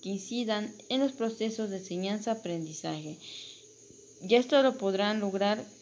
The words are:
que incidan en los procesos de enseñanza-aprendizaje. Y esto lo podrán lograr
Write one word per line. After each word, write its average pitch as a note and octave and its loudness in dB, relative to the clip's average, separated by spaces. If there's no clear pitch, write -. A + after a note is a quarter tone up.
que F#3 -6
incidan G#3+ -2
en C4 2
los C4+ 2
procesos A3 -2
de F#3+ -4
enseñanza-aprendizaje. F3 -4
Y F#3+ 4
esto B3+ 6
lo B3+ 4
podrán G3+ 2
lograr G3+ 2